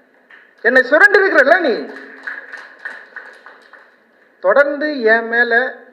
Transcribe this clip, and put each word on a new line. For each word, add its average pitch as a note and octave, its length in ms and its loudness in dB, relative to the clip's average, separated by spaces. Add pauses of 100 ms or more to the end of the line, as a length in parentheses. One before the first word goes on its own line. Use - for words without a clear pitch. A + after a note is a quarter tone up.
(600)
என்னை B3+ 200 2
சுரண்டி F4+ 380 2
இருக்கிறல்ல D#4+ 400 2
நீ. C4+ 160 -2 (2750)
தொடர்ந்து C#4+ 600 0
என் A3+ 260 0
மேல A#3+ 480 -2 (180)